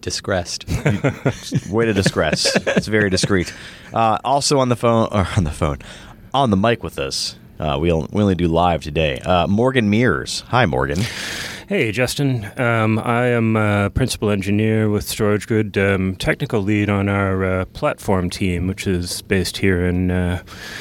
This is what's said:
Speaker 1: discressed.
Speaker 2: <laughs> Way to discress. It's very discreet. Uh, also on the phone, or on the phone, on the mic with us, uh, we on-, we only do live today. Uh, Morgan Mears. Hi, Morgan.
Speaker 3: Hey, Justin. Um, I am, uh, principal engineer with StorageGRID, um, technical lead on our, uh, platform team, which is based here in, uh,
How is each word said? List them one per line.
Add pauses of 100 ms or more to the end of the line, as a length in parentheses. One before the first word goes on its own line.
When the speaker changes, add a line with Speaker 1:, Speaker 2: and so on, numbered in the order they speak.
Speaker 1:
discressed.
Speaker 2:
<laughs>
Way
to
discress. (120)
It's
very
discreet. (400)
Uh,
also
on
the
phone,
or
on
the
phone, (540)
on
the
mic
with
us, (240)
uh,
we
on-,
we
only
do
live
today.
Uh,
Morgan
Mears.
Hi,
Morgan. (680)
Speaker 3:
Hey,
Justin.
Um,
I
am,
uh,
principal
engineer
with
StorageGRID,
um,
technical
lead
on
our,
uh,
platform
team,
which
is
based
here
in,
uh, (380)